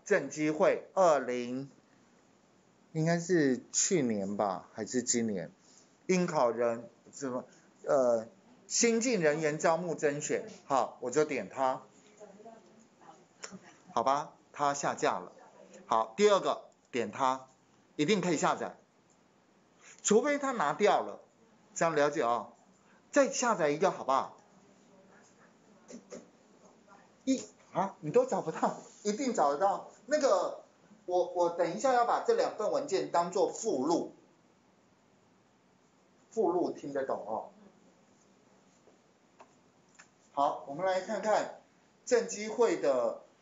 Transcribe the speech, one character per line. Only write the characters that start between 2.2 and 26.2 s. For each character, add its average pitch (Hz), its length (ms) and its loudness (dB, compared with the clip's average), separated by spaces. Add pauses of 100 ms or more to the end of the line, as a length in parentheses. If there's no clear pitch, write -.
应 160 120 -2
该 170 160 2
是 156 500 2
去 - 320 0
年 104 340 -2
吧， 98 380 -2
还 110 100 -6
是 104 180 -4
今 117 260 0
年， 90 240 -6 (540)
应 180 200 2
考 151 240 2
人， 117 400 -2 (220)
什 135 180 -8
么， 123 140 -6 (400)
呃， 120 420 2 (400)
新 233 340 2
进 226 200 0
人 156 200 2
员 156 200 0
招 165 160 4
募 170 180 -4
甄 147 260 0
选， 117 300 -4 (140)
好， 123 360 0
我 123 120 -6
就 151 120 4
点 127 240 -4
它， 135 340 -2 (2000)
好 117 80 2
吧， 139 300 0 (200)
它 143 220 0
下 139 220 -4
架 120 240 0
了。 90 100 -14 (560)
好， 113 300 2
第 208 120 6
二 196 120 6
个， 147 240 -2 (260)
点 110 220 -2
它， 131 340 0 (480)
一 151 100 0
定 190 160 2
可 175 120 0
以 151 40 2
下 151 200 2
载， 107 180 -8 (1300)
除 208 180 4
非 294 160 0
它 277 140 -4
拿 170 220 -2
掉 165 300 2
了， 101 180 -10 (560)
这 - 80 0
样 165 100 0
了 147 160 4
解 147 120 -2
哦。 117 300 -2 (600)
再 269 180 4
下 233 240 0
载 165 140 2
一 147 100 0
个 175 140 2
好 - 100 -8
不 - 80 -4
好？ 120 260 0 (3000)